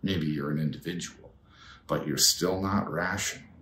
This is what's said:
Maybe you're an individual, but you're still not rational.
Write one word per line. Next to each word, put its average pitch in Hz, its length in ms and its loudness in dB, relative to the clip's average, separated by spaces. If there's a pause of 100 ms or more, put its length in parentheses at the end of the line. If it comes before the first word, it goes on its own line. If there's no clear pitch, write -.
Maybe 78 240 0
you're 73 240 0
an 76 80 0
individual, - 760 -4 (520)
but 78 200 0
you're 71 100 0
still 92 460 4
not 98 280 2
rational. 92 600 -4 (120)